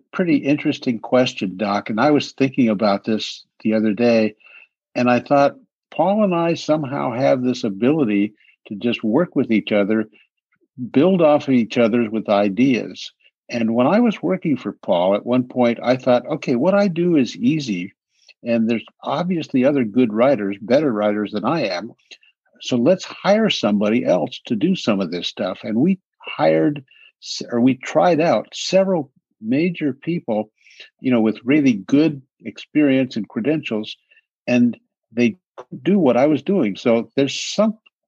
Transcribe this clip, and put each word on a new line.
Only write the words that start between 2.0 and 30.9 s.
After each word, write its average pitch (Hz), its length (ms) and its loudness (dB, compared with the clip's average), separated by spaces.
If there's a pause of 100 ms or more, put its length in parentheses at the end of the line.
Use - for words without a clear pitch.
I 147 120 4
was 143 180 0
thinking 131 380 0
about 101 340 0
this - 420 -6 (180)
the 107 120 0
other 110 180 0
day, 113 440 2 (580)
and 123 160 2
I 123 80 4
thought, 143 380 2 (340)
Paul 202 340 0
and 185 100 0
I 170 200 0
somehow 143 580 -4
have 131 300 0
this 123 220 -2
ability 107 720 0 (320)
to 113 80 -12
just 110 280 -4
work 131 320 0
with 131 160 0
each 110 220 0
other, 107 380 0 (800)
build 175 320 4
off 147 260 4
of 135 60 2
each 120 240 0
other 117 320 2
with 107 180 -4
ideas. 104 840 0 (360)
And 113 260 -2
when 123 120 2
I 190 140 2
was 240 220 0
working 165 360 -2
for 104 140 -8
Paul, 92 420 0
at 104 100 -4
one 123 200 0
point, 123 380 0
I 120 140 -4
thought, 127 300 0
"Okay, 147 280 -4
what 156 200 0
I 202 140 2
do 170 280 0
is 127 200 0
easy. 113 580 -4 (480)
And 117 260 0
there's 113 160 -2 (180)
obviously 147 640 -2
other 139 200 2
good 110 280 0
writers, 104 480 0
better 131 320 0
writers 104 400 -2
than 104 140 -4
I 147 200 -2
am. 95 260 -6 (680)
So - 160 -4
let's 160 300 2
hire 214 420 0
somebody 208 560 0
else - 420 0
to 123 80 -2
do 165 200 0
some 104 260 -2
of 87 100 -4
this 87 180 -6
stuff." 98 340 -8
And 110 160 -4
we 185 200 2 (200)
hired, 156 680 0 (380)
s-, - 280 -12
or 120 120 0
we 127 140 4
tried 160 440 2
out 151 320 0
several 185 580 0 (300)
major 143 540 -2
people, 120 560 -4 (500)